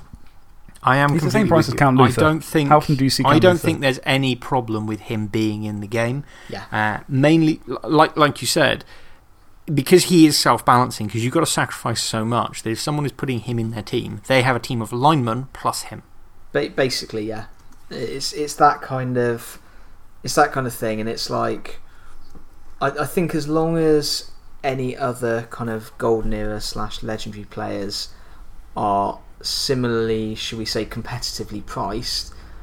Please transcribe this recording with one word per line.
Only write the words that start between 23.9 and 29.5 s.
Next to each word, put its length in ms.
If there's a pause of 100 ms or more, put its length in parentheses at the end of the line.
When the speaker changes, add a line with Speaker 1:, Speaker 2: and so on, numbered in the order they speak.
Speaker 3:
any 340
other 540
kind 200
of 280
Golden 340
Era 280
slash 420
Legendary 420
players 640 (680)
are 420 (220)
similarly, 920